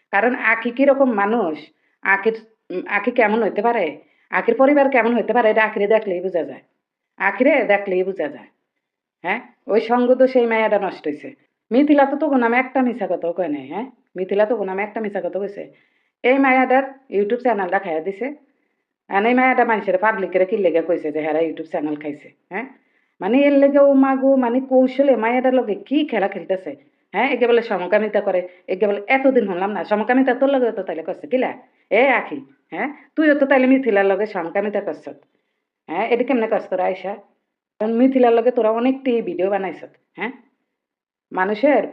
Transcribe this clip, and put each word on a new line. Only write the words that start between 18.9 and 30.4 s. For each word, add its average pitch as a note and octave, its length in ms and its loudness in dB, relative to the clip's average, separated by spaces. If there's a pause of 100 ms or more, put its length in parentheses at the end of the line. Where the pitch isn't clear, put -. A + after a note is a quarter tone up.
আর G3+ 160 0
এই A#3+ 80 2
মায়াটা B3 320 2
মানুষের G3 320 0
পাবলিকের F#3+ 480 0
কি G#3+ 120 -4
লেগে E3 240 2
কইছে D#3+ 300 -4
যে D3+ 80 -6
হেরা D#3 200 -2
YouTube D#3+ 280 -4
চ্যানেল D3+ 280 -6
খাইছে। D3 340 -12 (200)
হ্যাঁ, G#3 160 -10 (560)
মানে G3+ 200 0
এর C#4+ 120 4
লেগে C#4 260 4
ও C#4 140 6
মা C4+ 220 4
গো, C4+ 200 2
মানে B3 240 0
কৌশলে C4 560 2
মায়াটার B3 380 0
লগে A3 220 0
কি D4+ 300 -2
খেলা G3+ 220 -2
খেলতেছে। F#3 440 -6 (420)
হ্যাঁ, A#3 180 0
একে A#3+ 160 0
বলে A#3 140 4
সমকামিতা G#3 600 -2
করে, F#3+ 180 -2 (280)
একে F#3+ 200 -2
বলে G3+ 200 -2
এতদিন C4 400 2
হলাম F#3+ 240 -4
না, F3+ 120 -6
সমকামিতা B3 520 0
তোর C4+ 140 2